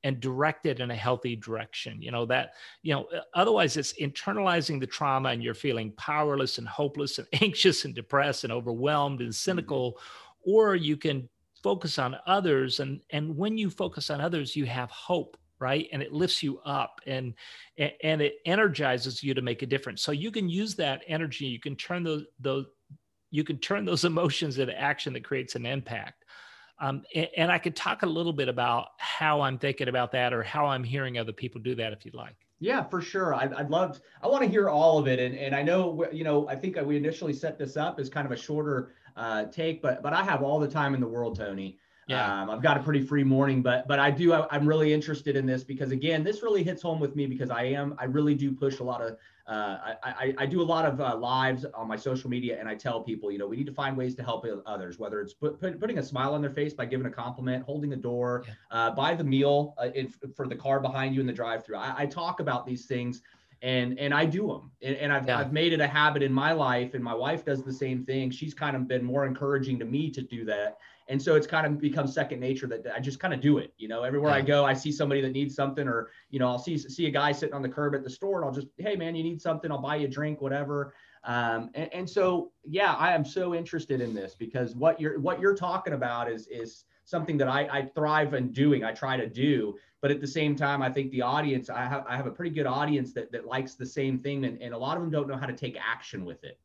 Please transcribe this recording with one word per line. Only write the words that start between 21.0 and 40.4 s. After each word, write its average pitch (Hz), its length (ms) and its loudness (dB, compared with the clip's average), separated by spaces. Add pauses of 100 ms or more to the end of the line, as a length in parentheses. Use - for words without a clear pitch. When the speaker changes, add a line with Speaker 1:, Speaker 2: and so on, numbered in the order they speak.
Speaker 1:
energy, 156 400 -2
you 120 140 -6
can 143 160 -6
turn 175 260 -4
those, 156 220 -2 (160)
those, 135 260 0 (640)
you 151 140 0
can 139 140 -4
turn 202 260 -2
those 175 200 2
<laughs> 175 80 4
emotions 156 460 2
into 127 200 0
action 139 340 -2
that 123 120 -8
creates 127 300 -4
an 120 100 -6
impact. 120 600 -6 (560)
Um, 135 240 -4 (100)
a-, 165 240 -2
and 170 140 6
I 170 60 4
could - 180 -2
talk - 260 -2
a 190 40 2
little 165 260 0
bit 139 160 0
about 120 400 0 (100)
how 151 440 2
I'm 131 140 0
thinking 135 320 -2
about 123 240 0
that 123 200 2
or 117 100 0
how 147 240 0
I'm 131 160 0
hearing 127 360 -4
other 110 140 -4
people 120 280 -8
do 120 160 -2
that, 110 160 -2
if - 120 -14
you'd - 100 -16
like. - 200 -14 (240)
Speaker 2:
Yeah, 220 240 0
for 175 180 -4
sure. 180 340 0
I'd, 131 200 0
I'd 143 160 -4
love, 170 300 0 (220)
I - 40 -2
wanna 262 200 4
hear 196 220 6
all 156 300 8
of 135 80 4
it. 127 140 4
And, 127 160 0
and 139 180 -2
I 139 80 2
know, 175 340 4
w-, 165 160 0
you 160 120 -4
know, 214 240 4
I 175 80 -4
think 185 280 -4
we 147 120 2
initially 151 360 -2
set 147 260 -4
this 135 180 -6
up 151 240 -2
as 135 80 -4
kind 143 180 -4
of 131 60 -4
a 117 40 -4
shorter, 147 580 -2 (200)
uh, 110 320 -2
take, 160 360 -4
but, 127 200 0
but - 120 -2
I 190 100 2
have 151 180 2